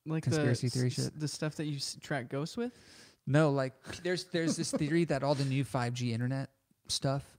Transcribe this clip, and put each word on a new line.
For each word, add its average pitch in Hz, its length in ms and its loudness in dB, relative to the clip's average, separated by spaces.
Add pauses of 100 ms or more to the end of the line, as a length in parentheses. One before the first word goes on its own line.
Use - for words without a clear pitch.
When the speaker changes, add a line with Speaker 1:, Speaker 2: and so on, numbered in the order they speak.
Speaker 1:
Like 160 180 -2
the 131 60 2
Speaker 2:
conspiracy 131 380 2
theory 127 200 0
Speaker 1:
s-, 120 100 -4
s-, 131 80 0
Speaker 2:
shit? 131 140 -8
Speaker 1:
the 151 80 -2
stuff - 280 -6
that 160 100 -4
you 147 100 -4
s-, - 240 -6
track 127 280 -4
ghosts 143 280 -4
with? 240 160 -4 (540)
Speaker 2:
No, 147 240 6
like, 131 220 0 (320)
there's, 180 220 0
there's 165 300 0
this 165 140 -2
theory 165 360 2
that 139 180 0
all 147 100 4
the 139 100 2
new 135 200 2
five 123 300 0
G 123 180 0
internet 127 360 -2 (400)
stuff, 139 360 0 (140)